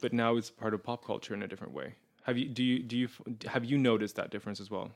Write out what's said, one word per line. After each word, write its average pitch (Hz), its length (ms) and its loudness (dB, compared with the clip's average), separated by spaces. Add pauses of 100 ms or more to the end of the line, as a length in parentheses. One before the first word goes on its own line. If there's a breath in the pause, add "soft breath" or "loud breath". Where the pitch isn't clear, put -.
but 120 120 0
now 117 220 6
it's 113 140 0
part 110 240 -2
of 104 100 -4
pop 120 220 -4
culture - 280 -4
in 101 80 -4
a 104 60 -6
different - 260 -10
way. 69 220 -8 (280)
Have 127 140 0
you, 127 100 0
do 123 160 -2
you, 127 200 4
do 120 140 -6
you 123 100 2
f-, - 440 -10
have 120 140 2
you 139 120 2
noticed 113 400 4
that - 120 -2
difference 104 300 -6
as 98 100 -12
well? 101 260 -4